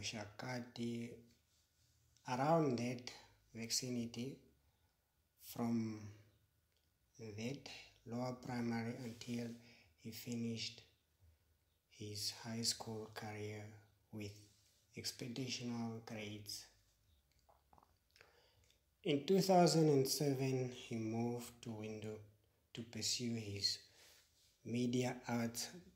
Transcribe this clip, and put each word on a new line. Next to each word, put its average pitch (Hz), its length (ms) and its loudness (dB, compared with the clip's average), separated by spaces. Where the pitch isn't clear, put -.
Oshakati 117 1080 -4
around 139 460 6
that 120 320 -2
vicinity 117 840 -2
from 113 580 -2
that 220 500 -6
lower 123 340 -2
primary 117 500 0
until 120 440 -4
he 113 80 -10
finished 117 680 -4
his 104 420 -6
high 117 200 -4
school 220 520 -2
career 208 500 -6
with 104 200 -6
expeditional 117 1080 -4
grades. 104 600 -8
In 143 240 2
two 190 140 6
thousand 165 480 10
and 135 200 8
seven, 131 680 2
he - 220 -6
moved 117 560 0
to 120 80 -8
Windhoek 107 500 -6
to 120 80 -6
pursue 117 520 -2
his 101 440 0
media 123 520 2
arts 117 400 0